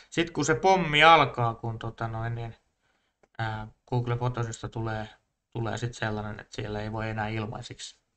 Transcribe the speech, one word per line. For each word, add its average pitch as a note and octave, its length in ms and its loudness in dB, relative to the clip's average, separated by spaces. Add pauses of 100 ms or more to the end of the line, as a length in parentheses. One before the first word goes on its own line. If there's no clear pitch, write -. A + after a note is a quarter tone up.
(100)
sit E3+ 200 0
kun D3 140 -2
se D#3+ 100 2
pommi D#3+ 500 4
alkaa, C3 500 6
kun A2+ 240 -8
tota A2+ 300 -6
noin, A2+ 260 -4
niin, A2+ 220 -10 (800)
ää, A2 300 -6 (200)
Google A#2+ 280 0
Photosista A#2 520 -4
tulee, A2 400 -6 (440)
tulee A2 260 -4
sit A#2+ 160 -4
sellainen, G#2+ 460 -4
että - 160 -20
siellä G#2+ 240 -6
ei G#2+ 120 -6
voi A2 180 -4
enää A2 180 -4
ilmaisiksi, A2 680 -8 (200)